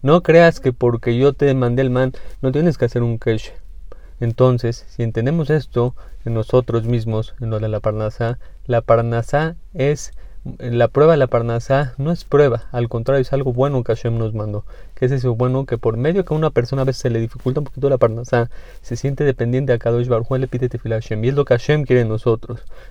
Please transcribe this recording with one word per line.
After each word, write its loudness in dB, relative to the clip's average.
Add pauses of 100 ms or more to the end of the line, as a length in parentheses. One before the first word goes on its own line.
No 4
creas 6
que 2
porque 0
yo 4
te 2
mandé 2
el 2
man, 0 (280)
no 0
tienes 2
que 0
hacer 0
un 0
kesher. -2 (680)
Entonces, 2
si -6
entendemos 0
esto 0 (300)
en -2
nosotros 2
mismos, -2
en -6
lo -2
de -2
la -2
parnasá, -2 (300)
la 2
parnasá 0 (180)
es, -2 (460)
la 2
prueba 6
de 4
la 4
parnasá 0
no -2
es -4
prueba, 4
al -2
contrario, 0
es -4
algo 0
bueno 2
que 0
Hashem -2
nos -2
mandó. -6 (280)
Que -2
es 2
eso 0
bueno 0
que -2
por -2
medio 0
que -4
a 0
una 2
persona 0
a 0
veces -2
se 0
le 0
dificulta -4
un -2
poquito -2
la 0
parnasá, 2 (320)
se -6
siente -2
dependiente 2
a 4
Kadosh 0
Baruj 0
Hu, 0
él 0
le -2
pide -2
tefilá -4
a -4
Hashem, -4
y 2
es 0
lo 2
que 4
Hashem 2
quiere 4
en 0
nosotros. -2 (320)